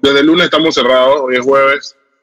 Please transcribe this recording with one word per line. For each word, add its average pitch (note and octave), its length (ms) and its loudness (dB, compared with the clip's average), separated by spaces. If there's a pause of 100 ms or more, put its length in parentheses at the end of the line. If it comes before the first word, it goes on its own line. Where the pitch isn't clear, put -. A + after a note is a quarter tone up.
desde C#3 180 0
el C#3+ 80 2
lunes E3+ 180 2
estamos D#3 300 -2
cerrados, B2+ 480 0
hoy B2+ 120 -4
es B2+ 60 -2
jueves, C3+ 540 0 (280)